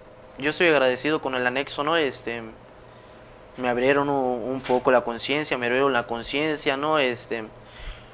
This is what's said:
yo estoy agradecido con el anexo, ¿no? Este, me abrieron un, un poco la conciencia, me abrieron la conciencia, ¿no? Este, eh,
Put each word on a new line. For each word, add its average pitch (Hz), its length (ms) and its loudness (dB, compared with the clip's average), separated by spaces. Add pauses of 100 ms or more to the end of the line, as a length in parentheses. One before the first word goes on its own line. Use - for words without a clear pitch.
(380)
yo 139 140 -2
estoy 175 160 2
agradecido 147 520 2
con 135 140 -4
el 123 140 0
anexo, 135 360 -2
¿no? 160 140 0
Este, 117 460 -2 (1160)
me 127 100 0
abrieron 139 400 2
un, 127 340 0
un 131 180 -4
poco 127 300 2
la 123 100 6
conciencia, 135 560 -2
me 123 80 -2
abrieron 135 260 2
la 120 160 0
conciencia, 139 720 -2
¿no? 151 220 0
Este, 120 400 -2
eh, 110 60 -8 (680)